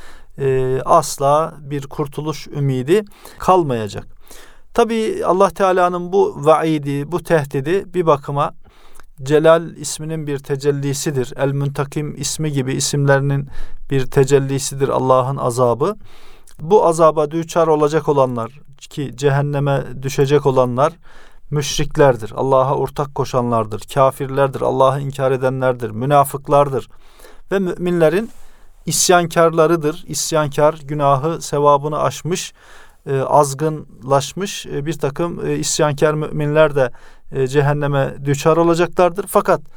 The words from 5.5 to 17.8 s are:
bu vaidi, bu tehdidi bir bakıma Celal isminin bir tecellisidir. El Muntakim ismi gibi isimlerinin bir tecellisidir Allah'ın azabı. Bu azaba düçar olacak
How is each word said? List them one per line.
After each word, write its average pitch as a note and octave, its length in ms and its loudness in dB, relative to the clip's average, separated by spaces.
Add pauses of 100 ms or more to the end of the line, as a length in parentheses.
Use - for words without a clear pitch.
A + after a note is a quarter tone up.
bu F#3 320 0
vaidi, D3 680 2
bu E3+ 120 -4
tehdidi D3+ 720 -2
bir F3 120 -2
bakıma D3 480 0 (680)
Celal D#3+ 520 4
isminin D#3 520 -8
bir C#3+ 120 -6
tecellisidir. C#3 960 -2
El C#3 160 0
Muntakim C#3+ 640 -4
ismi - 340 -4
gibi C3+ 220 -2
isimlerinin C#3 760 0 (420)
bir C3+ 140 0
tecellisidir C3+ 840 2
Allah'ın B2+ 480 2
azabı. B2+ 580 0 (680)
Bu E3 240 4
azaba D#3+ 460 4
düçar E3 360 0
olacak D3+ 420 2